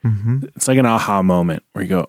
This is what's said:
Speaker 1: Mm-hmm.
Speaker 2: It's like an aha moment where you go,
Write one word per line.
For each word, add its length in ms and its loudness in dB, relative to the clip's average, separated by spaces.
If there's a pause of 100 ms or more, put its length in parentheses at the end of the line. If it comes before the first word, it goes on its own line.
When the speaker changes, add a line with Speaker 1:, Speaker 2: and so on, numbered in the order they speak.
Speaker 1:
Mm-hmm. 420 -2 (100)
Speaker 2:
It's 120 -6
like 100 4
an 80 4
aha 360 0
moment 400 0 (100)
where 120 -8
you 40 -6
go, 200 -2